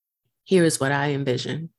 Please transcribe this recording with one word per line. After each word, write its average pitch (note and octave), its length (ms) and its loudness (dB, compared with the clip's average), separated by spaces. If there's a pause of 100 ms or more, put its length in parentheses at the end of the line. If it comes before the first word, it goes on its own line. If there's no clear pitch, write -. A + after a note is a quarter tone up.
(420)
Here F3+ 220 4
is D#3 160 0
what C3+ 100 0
I C#3+ 220 -2
envision. C3+ 680 -4